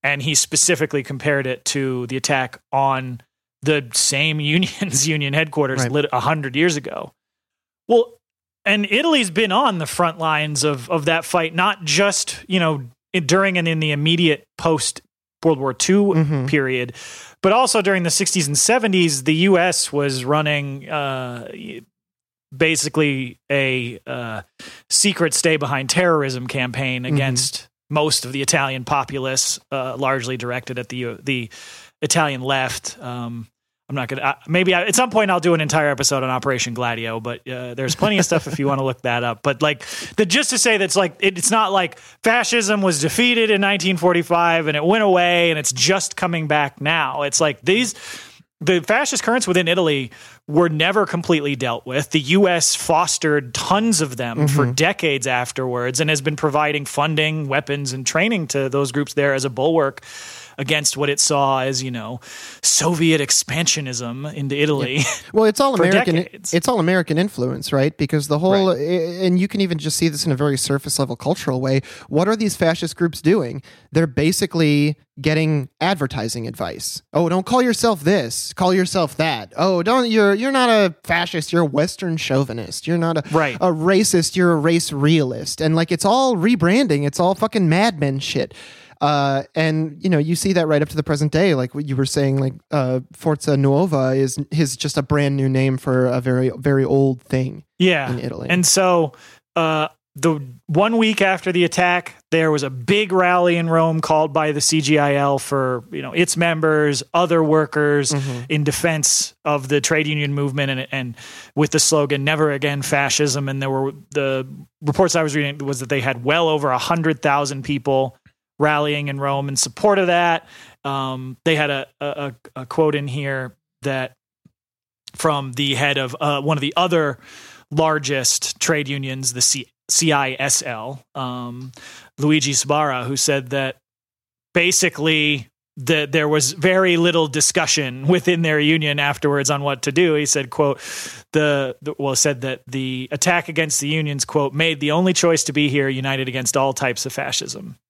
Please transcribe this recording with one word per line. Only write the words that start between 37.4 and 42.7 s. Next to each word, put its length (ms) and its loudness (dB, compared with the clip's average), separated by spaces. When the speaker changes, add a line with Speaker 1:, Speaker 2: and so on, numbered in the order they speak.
Speaker 1:
uh, 280 -10
there's 200 -2
plenty 240 0
of 60 4
stuff 220 0
if 120 -8
you 100 0
wanna 160 0
look 180 -4
that 220 -2
up. 180 -6
But, 180 0
like, 240 0
the, 80 4
just 260 0
to 80 0
say 200 2
that's, 180 0
like, 220 0
it, 180 0
it's 140 -2
not 220 2
like 260 0
fascism 580 2